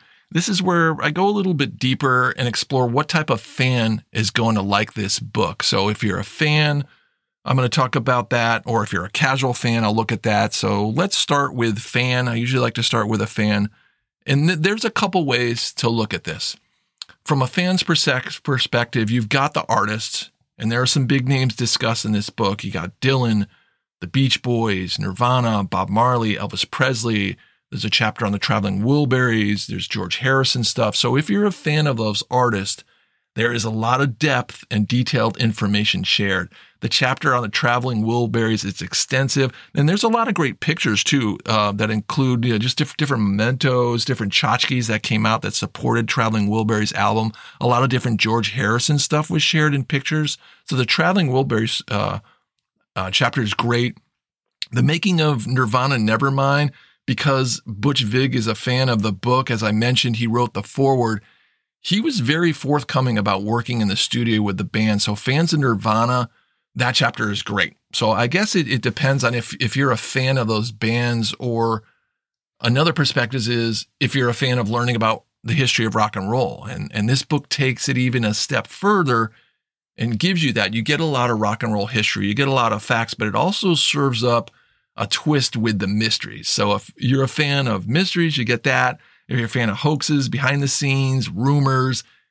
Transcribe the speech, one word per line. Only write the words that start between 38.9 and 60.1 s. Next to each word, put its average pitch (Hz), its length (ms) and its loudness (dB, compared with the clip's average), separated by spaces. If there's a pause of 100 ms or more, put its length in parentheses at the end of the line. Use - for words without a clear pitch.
And 147 140 4
there's 202 160 2
a 226 40 4
lot 226 200 2
of 214 60 0
great 143 260 -2
pictures, 131 420 0
too, 113 420 0
uh, 107 280 2
that 107 180 -2
include, 120 540 0
you 117 80 2
know, 110 60 2
just 123 200 -2
diff-, - 180 -2
different 135 280 0
mementos, 120 800 2
different 113 280 -2
tchotchkes 120 540 0
that 110 160 -2
came 110 240 0
out 113 160 0
that 101 120 -4
supported 117 520 -2
Traveling 110 420 0
Wilburys' 107 460 0
album. 107 380 0 (280)
A 127 60 0
lot 123 160 4
of 135 60 2
different 123 320 0
George 110 320 0
Harrison 123 480 0
stuff 151 280 0
was 160 140 0
shared 156 320 2
in 135 100 -2
pictures. 147 540 -2 (280)
So 127 100 -2
the 123 100 0
Traveling 170 440 2
Wilburys, 127 600 0
uh, 101 300 -2 (720)
uh, 95 160 -6
chapter 123 320 0
is 104 120 -2
great. 120 440 -2 (720)
The 123 140 2
making 175 360 2
of 139 280 0
Nirvana 127 480 2
Nevermind, 139 760 2 (340)
because 131 600 0
Butch 120 380 0
Vig 127 320 0
is 113 140 0
a 110 80 0
fan 127 320 0
of 110 140 2
the 104 100 0
book, 127 360 0
as 113 140 -2
I 107 80 0
mentioned, 117 460 0